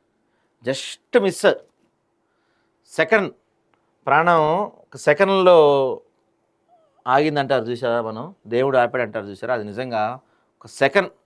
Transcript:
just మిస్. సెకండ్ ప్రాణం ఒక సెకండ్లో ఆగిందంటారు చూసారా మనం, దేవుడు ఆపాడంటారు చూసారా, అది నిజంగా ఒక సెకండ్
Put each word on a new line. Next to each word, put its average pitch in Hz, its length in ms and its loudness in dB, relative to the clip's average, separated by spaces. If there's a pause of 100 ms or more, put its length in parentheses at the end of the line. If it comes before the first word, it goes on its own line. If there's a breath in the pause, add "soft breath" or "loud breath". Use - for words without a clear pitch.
(640)
just - 560 -4
మిస్. 196 320 0 (1300)
సెకండ్ 180 480 -2 (720)
ప్రాణం 165 360 4 (220)
ఒక - 340 -16
సెకండ్లో 180 600 4 (1500)
ఆగిందంటారు 139 560 0
చూసారా 117 380 -4
మనం, 113 340 -12 (120)
దేవుడు 131 300 0
ఆపాడంటారు 117 480 -2
చూసారా, 101 280 -10
అది 113 100 -6
నిజంగా 113 560 -8 (420)
ఒక 113 60 -20
సెకండ్ 143 420 0 (160)